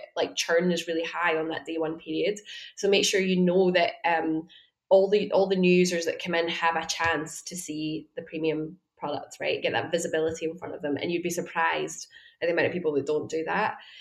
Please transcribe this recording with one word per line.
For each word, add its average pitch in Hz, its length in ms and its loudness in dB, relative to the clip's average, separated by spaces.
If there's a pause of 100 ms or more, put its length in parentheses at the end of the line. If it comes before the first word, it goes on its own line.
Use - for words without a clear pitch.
(160)
like, - 220 -2
churn 175 340 2
is 165 160 -2
really 165 160 -2
high 165 320 0
on 160 140 -2
that - 160 -8
day 165 120 -6
one 160 220 -4
period. 165 400 -2 (380)
So 202 120 -2
make 196 140 4
sure 196 160 2
you 185 180 2
know 180 340 4
that, 180 240 2 (100)
um, 160 420 0 (400)
all 190 220 6
the, 202 240 2
all 190 140 4
the 190 100 2
new 180 140 6
users 180 340 4
that - 180 -4
come 175 100 -4
in 170 140 2
have 165 300 0
a 160 100 -4
chance 156 540 -2
to - 160 -12
see 156 580 -8
the 170 60 -8
premium 156 560 -4 (200)
product, - 440 -8
right? 151 200 -2
Get 165 120 0
that 113 180 -2
visibility 160 540 0
in 160 120 -6
front - 180 -12
of - 60 -14
them. 143 140 -2
And 170 160 -2
you'd 170 120 -2
be 175 60 -2
surprised 165 800 -4 (340)
at 165 60 0
the 170 60 2
amount 156 140 2
of - 60 -4
people 160 200 -2
that 139 120 0
don't 151 240 -2
do 160 140 -4
that. 175 320 -2 (260)